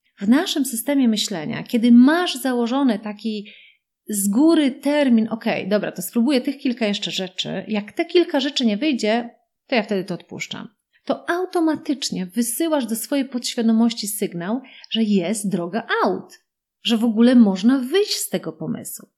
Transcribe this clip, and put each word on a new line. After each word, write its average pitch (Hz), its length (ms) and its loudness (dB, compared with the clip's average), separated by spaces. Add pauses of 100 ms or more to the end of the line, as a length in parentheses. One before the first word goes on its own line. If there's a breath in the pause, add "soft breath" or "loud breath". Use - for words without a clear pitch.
(200)
W 196 80 -4
naszym 294 380 2
systemie 269 420 0
myślenia, 208 560 -4
kiedy 240 280 2
masz 311 440 6
założony 240 640 0
taki 214 500 -8 (600 loud breath)
z 202 180 -2
góry 294 440 4
termin: 269 580 2
„Okej, 208 380 -4
dobra, 196 240 0
to 185 100 -10
spróbuję 240 400 0
tych 277 160 -4
kilka 240 300 -2
jeszcze 202 240 -4
rzeczy. 180 560 -8
Jak 208 240 -6
te 330 140 -4
kilka 339 340 0
rzeczy 277 260 -2
nie 208 120 0
wyjdzie, 233 520 -2 (380)
to 262 80 -2
ja 214 80 2
wtedy 196 200 -4
to 185 100 -8
odpuszczam”, - 540 -12 (380)
to - 240 -4
automatycznie 311 960 -2
wysyłasz 262 600 -2
do 226 100 -4
swojej 269 300 -2
podświadomości 233 800 0
sygnał, 196 540 -6 (280 loud breath)
że 226 140 -2
jest 202 460 0
droga 175 380 -4 (160)
out, - 360 -4 (440)
że 233 140 0
w 214 60 -2
ogóle 240 320 4
można 220 440 6
wyjść 359 360 0
z - 140 -6
tego 170 240 -6
pomysłu. - 640 -10